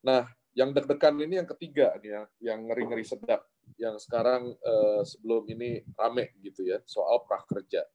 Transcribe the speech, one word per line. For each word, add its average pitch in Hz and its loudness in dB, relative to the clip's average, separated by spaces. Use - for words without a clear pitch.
Nah, 127 4
yang 131 2
deg-degan 143 4
ini 165 -2
yang 170 -4
ketiga 143 0
nih 104 -12
ya, 104 -8
yang 113 -4
ngeri-ngeri 113 -4
sedap, 110 -2
yang 110 -6
sekarang, 123 0
eh, 107 2
sebelum 113 -2
ini 117 -6
rame 117 -2
gitu 95 -12
ya, 92 -2
soal - 0
prakerja. 95 -4